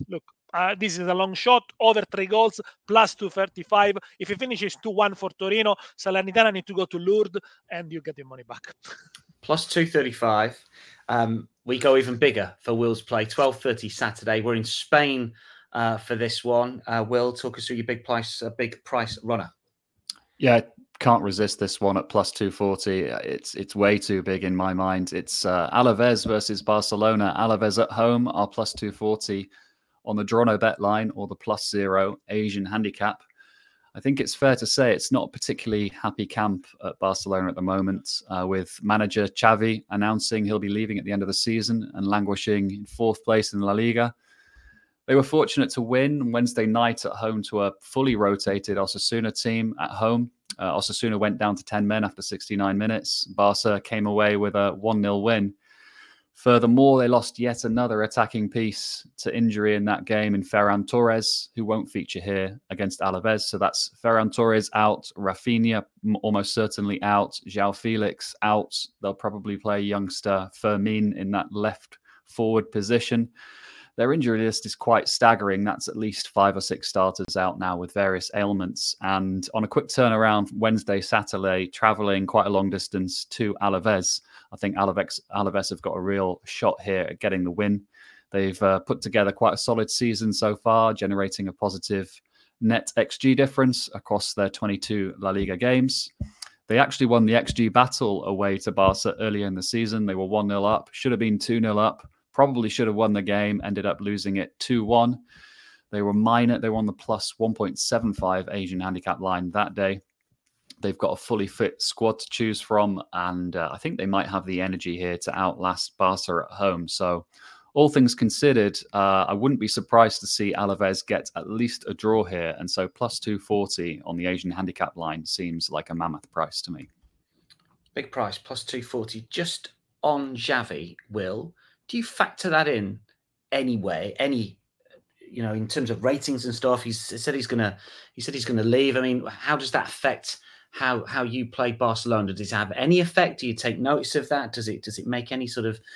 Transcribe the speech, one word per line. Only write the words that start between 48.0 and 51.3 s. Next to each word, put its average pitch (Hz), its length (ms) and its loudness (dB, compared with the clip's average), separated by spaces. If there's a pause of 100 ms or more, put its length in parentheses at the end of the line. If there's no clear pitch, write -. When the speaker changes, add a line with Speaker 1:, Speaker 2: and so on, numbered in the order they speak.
Speaker 3:
rotated 101 600 0
Osasuna 107 600 -2
team 113 420 -2
at - 100 -4
home. 117 420 0 (260)
Uh, 90 200 -2
Osasuna 104 420 -2
went 104 180 2